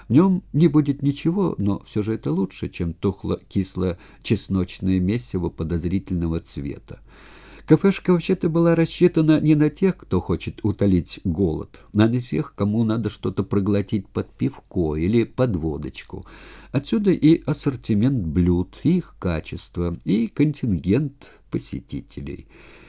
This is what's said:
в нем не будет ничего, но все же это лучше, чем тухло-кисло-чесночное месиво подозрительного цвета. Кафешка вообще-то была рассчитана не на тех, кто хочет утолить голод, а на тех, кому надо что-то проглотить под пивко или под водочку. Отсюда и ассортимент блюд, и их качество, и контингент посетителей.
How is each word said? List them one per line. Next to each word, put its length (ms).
в 40
нем 300
не 160
будет 340
ничего, 560
но 280
все 160
же 120
это 160
лучше, 380
чем 240
тухло-кисло-чесночное 2000
месиво 480
подозрительного 920
цвета. 600
Кафешка 460
вообще-то 360
была 260
рассчитана 680
не 140
на 160
тех, 260
кто 240
хочет 440
утолить 600
голод, 560
а 160
на 120
тех, 360
кому 280
надо 240
что-то 360
проглотить 640
под 220
пивко 680
или 280
под 320
водочку. 680
Отсюда 400
и 320
ассортимент 840
блюд, 560
и 160
их 200
качество, 840
и 220
контингент 1000
посетителей. 960